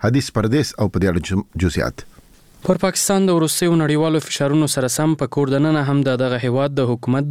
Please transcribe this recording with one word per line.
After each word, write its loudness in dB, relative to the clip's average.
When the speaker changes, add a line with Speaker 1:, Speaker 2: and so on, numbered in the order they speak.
Speaker 1:
حدیث 0
پردیس 0
او 0
په -2
دې 2
اړه 0
جم-، 0
جزئیات. -2
Speaker 2:
پر 2
پاکستان 0
د 4
وروستیو 0
نړیوالو 0
فشارونو 0
سره -2
سم 0
په -4
کور 0
دننه 2
هم 2
د 0
دغه 0
هیواد 0
د 2
حکومت -2